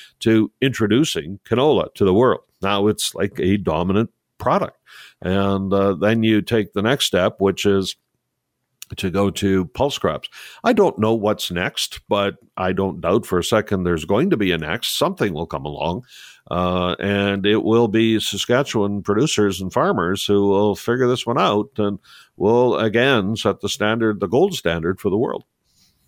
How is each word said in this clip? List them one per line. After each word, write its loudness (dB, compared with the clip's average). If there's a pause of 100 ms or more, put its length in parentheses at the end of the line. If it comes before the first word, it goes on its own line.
(200)
to 2
introducing -2
canola 2
to 0
the 4
world. 4 (180)
Now 0
it's -2
like -4
a 2
dominant 0 (260)
product. -2 (440)
And, 0
uh, 2
then 0
you 2
take -2
the -2
next 0
step, 0
which 0
is 0 (1000)
to -4
go 0
to 0
pulse -4
crops. -4 (340)
I 2
don't 2
know 2
what's -2
next, -4
but 0 (200)
I 0
don't -2
doubt 0
for -2
a 0
second 0
there's -2
going 0
to 2
be 0
a -2
next. -6
Something -2
will -8
come -8
along, -4 (480)
uh, 0
and 0
it 2
will 4
be 2
Saskatchewan -2
producers 0
and -8
farmers 0
who 2
will 2
figure 0
this -2
one -2
out 0
and -2 (380)
will, 2
again, 0
set -2
the -6
standard, 0
the -2
gold 2
standard -2
for -2
the 0
world. -4 (640)